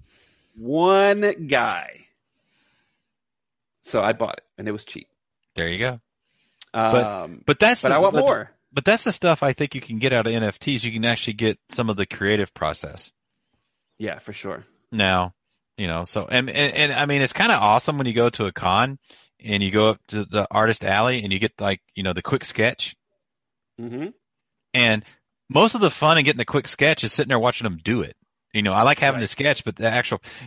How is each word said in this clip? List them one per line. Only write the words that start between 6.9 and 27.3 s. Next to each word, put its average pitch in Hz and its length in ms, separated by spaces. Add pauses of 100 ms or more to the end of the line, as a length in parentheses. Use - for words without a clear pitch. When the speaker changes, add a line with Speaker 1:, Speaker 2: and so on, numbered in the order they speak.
Speaker 1:
Um, 90 420
Speaker 2:
but 147 140
that's 226 220
Speaker 1:
but 131 80
Speaker 2:
the, 135 40
Speaker 1:
I 147 40
want 190 160
Speaker 2:
but, 240 60
Speaker 1:
more. 208 300 (220)
Speaker 2:
but 139 140
that's 220 180
the 214 80
stuff - 300
I 143 100
think - 220
you - 80
can 113 160
get 127 160
out 113 120
of 113 60
N 117 100
F 104 160
Ts. 135 240
You 120 80
can 113 140
actually 117 300
get 110 240 (100)
some 117 220
of 101 80
the 98 80
creative 101 480
process. - 580 (840)
Speaker 1:
Yeah, 101 220
for - 120
sure. - 320 (260)
Speaker 2:
Now, 95 440 (420)
you 101 100
know, 82 180
so, - 220
and, 127 220
and, 143 260
and, 147 200
I 135 100
mean, 143 160
it's 135 140
kinda 214 220
awesome 113 420
when 135 80
you 113 80
go 117 160
to 110 160
a 92 60
con 113 460 (400)
and 101 240
you 95 80
go 107 200
up 107 180
to 104 160
the 98 260
artist 110 320
alley 110 400
and 101 80
you 95 80
get, - 220
like, 98 220 (120)
you 98 100
know, 92 100
the 90 80
quick - 240
sketch. - 500 (800)
Speaker 1:
Mm-hmm. 120 300 (640)
Speaker 2:
And 113 320 (460)
most 202 240
of 220 80
the 165 80
fun 156 260
in 151 80
getting 143 140
the 120 80
quick - 220
sketch 151 360
is 110 80
sitting 139 160
there 127 100